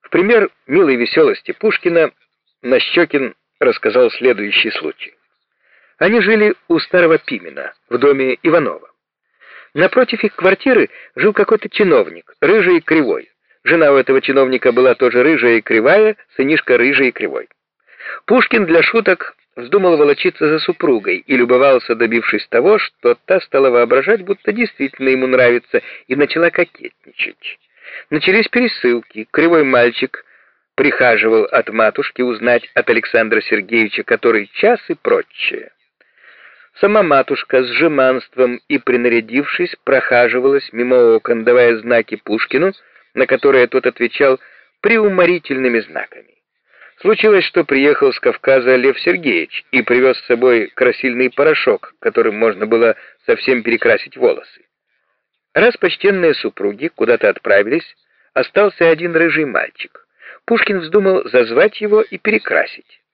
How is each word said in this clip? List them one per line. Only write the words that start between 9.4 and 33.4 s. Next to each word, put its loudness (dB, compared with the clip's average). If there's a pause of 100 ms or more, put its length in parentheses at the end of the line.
Напротив 0
их -4
квартиры 0 (260)
жил 0
какой-то 0
чиновник, -2
рыжий 2
и 0
кривой. -2 (340)
Жена 2
у 4
этого 2
чиновника 0
была 4
тоже 0
рыжая 2
и 0
кривая, 2 (200)
сынишка 0
рыжий 0
и -4
кривой. -10 (760)
Пушкин 0
для 2
шуток -2 (200)
вздумал 0
волочиться 0
за 0
супругой -2
и -4
любовался, 2
добившись -2
того, 2
что -2
та 0
стала 0
воображать, 2
будто -6
действительно -4
ему 0
нравится, 0 (240)
и -6
начала 0
кокетничать. -8 (520)
Начались 0
пересылки. -4
Кривой 2
мальчик 0 (500)
прихаживал 2
от -2
матушки -2
узнать -2
от -2
Александра 0